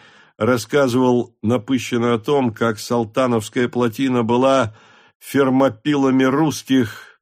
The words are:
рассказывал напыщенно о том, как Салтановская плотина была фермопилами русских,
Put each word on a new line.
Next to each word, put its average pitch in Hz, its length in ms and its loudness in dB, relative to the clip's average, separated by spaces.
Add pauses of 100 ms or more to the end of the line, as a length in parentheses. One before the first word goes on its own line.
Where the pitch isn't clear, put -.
(380)
рассказывал 123 1000 0
напыщенно 120 760 -2
о 113 40 0
том, 131 340 -2
как 113 280 -4
Салтановская 120 880 -2
плотина 123 560 -2
была 123 500 0 (460)
фермопилами 135 1040 0
русских, 131 960 -2